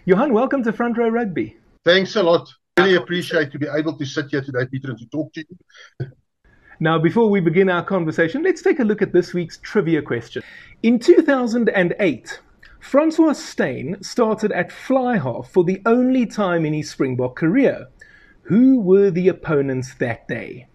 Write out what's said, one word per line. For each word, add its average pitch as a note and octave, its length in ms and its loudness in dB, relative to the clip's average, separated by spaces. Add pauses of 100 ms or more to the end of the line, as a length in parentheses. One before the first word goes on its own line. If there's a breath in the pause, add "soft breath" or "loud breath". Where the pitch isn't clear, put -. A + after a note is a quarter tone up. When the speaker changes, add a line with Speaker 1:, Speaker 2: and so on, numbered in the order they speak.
Speaker 1:
Johan, A3+ 260 4
welcome B3+ 320 0
to A3+ 80 0
Front A#3 260 -4
Row A#3 120 0
Rugby. G3+ 480 -4 (260)
Speaker 2:
Thanks F3+ 320 2
a G#3 80 2
lot. E3+ 260 2 (300)
Really F#3 160 4
appreciate F3 560 -2
to D3+ 80 -12
be D3 80 -4
able D#3 300 -4
to D3 80 -8
sit C3+ 220 -6
here D3 120 -4
today, C3 320 -4
Peter, C3+ 180 -8
and A#2 100 -10
to - 80 -18
talk D3 260 -8
to D#3+ 160 -12
you. - 580 -16 (720 soft breath)
Speaker 1:
Now, D#3+ 180 0
before E3+ 320 2
we G3+ 120 2
begin F3 280 2
our F3 140 -2
conversation, E3+ 580 -2
let's F4+ 200 -2
take F#4 180 0
a B3 60 0
look G#3 160 -2
at F#3 100 0
this F3 220 0
week's F3 240 -6
trivia E3 440 -2
question. A#2 400 -8 (420 loud breath)
In A#3 140 4
two E4+ 240 6
thousand B3 460 0
and F#3 320 2
eight, D#3 400 -2 (400 soft breath)
Francois D#4 540 2
Steyn C#3 680 -6
started G#3+ 520 -2
at E3+ 180 -4
fly B3 460 -2
half B2 340 -6
for F3+ 140 4
the F#3+ 200 -2
only B3 400 2
time F3 400 -2
in D3+ 60 -2
his D3+ 180 -4
Springbok B2+ 460 -2
career. G3 520 0 (560 soft breath)
Who B3+ 360 4
were G3 320 4
the F3+ 160 -2
opponents C3+ 680 -2
that A#2 340 -6
day? B2+ 460 -12